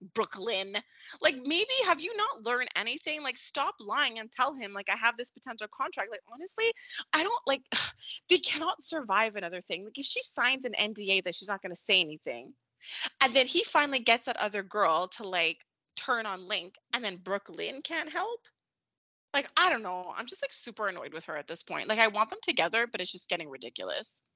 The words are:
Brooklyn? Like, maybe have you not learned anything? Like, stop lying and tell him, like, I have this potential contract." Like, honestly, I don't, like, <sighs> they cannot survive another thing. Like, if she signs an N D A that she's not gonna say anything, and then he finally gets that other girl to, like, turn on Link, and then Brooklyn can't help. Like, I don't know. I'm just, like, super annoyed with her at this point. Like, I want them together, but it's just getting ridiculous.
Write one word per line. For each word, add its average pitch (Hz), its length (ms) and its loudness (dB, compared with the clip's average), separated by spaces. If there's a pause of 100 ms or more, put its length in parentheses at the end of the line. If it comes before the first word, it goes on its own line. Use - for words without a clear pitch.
(140)
Brooklyn? 202 640 -2 (440)
Like, 294 160 4 (100)
maybe 349 240 2 (160)
have 330 140 2
you 415 160 -6
not 415 280 -2
learned 240 320 0
anything? 294 460 -4
Like, 254 160 -4
stop 302 420 -2
lying 226 380 0
and 226 120 -8
tell 269 240 2
him, 214 180 -8
like, 202 180 -4
I 202 60 4
have 226 200 4
this 240 140 -8
potential 220 440 -10
contract." 247 360 -4
Like, 202 100 -8 (120)
honestly, 403 400 0 (400)
I 311 100 6
don't, 415 240 0
like, 269 160 2 (100)
<sighs> - 560 -4
they 359 100 8
cannot 320 440 -2
survive 220 540 0
another 180 240 -6
thing. 180 240 -6
Like, 214 140 -12
if 277 80 -2
she - 160 0
signs 262 420 0
an 226 120 -4
N 208 160 0
D 202 200 -4
A 190 100 4
that - 120 -4
she's 190 140 -8
not 196 140 -4
gonna 175 140 -8
say 190 240 4
anything, 147 540 -6 (680)
and 254 140 6
then 262 120 8
he 339 180 2
finally 285 360 2
gets 233 260 4
that 262 120 -2
other 202 240 -2
girl 185 460 4
to, - 180 -10
like, 170 400 0 (300)
turn 233 300 -2
on 185 220 -8
Link, 190 280 -4 (180)
and 247 100 -2
then 190 140 -2
Brooklyn 185 640 -6
can't 320 280 -4
help. 403 300 -4 (960)
Like, 277 220 2
I 359 140 8
don't 240 120 2
know. 180 340 -4
I'm 247 100 -6
just, - 160 -8
like, 539 100 -4
super 214 360 -6
annoyed 160 260 -8
with 160 100 -10
her 160 120 -6
at 147 120 -8
this 175 140 -8
point. - 260 -4
Like, 214 120 2
I 226 80 10
want 208 220 2
them 415 120 -8
together, 233 440 4
but 208 140 -8
it's 180 120 -2
just - 160 -10
getting 170 220 -2
ridiculous. 123 720 -6 (120)